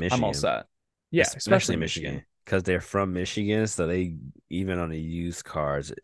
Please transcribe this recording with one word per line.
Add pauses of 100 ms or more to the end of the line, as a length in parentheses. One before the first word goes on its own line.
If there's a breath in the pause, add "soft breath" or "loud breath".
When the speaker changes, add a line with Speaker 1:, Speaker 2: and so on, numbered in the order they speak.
(100)
Speaker 1:
I'm
all
Speaker 2:
Michigan.
Speaker 1:
set. (440)
Yeah,
Speaker 2:
Especially (160)
Speaker 1:
especially
in
Speaker 2:
Michigan.
Speaker 1:
Michigan. (200)
Speaker 2:
'Cause
they're
from
Michigan,
so
they, (320)
even
on
the
used
cars, (120)